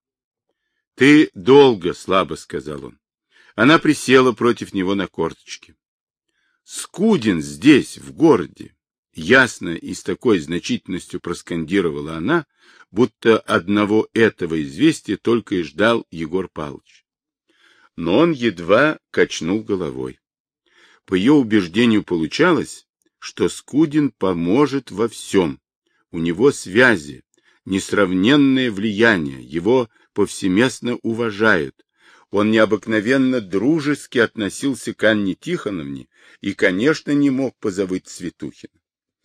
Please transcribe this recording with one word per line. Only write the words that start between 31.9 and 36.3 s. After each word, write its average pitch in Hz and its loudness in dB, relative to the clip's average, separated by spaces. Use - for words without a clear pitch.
Он 104 0
необыкновенно 113 0
дружески 131 -2
относился 113 -4
к - -6
Анне 104 0
Тихоновне 82 -10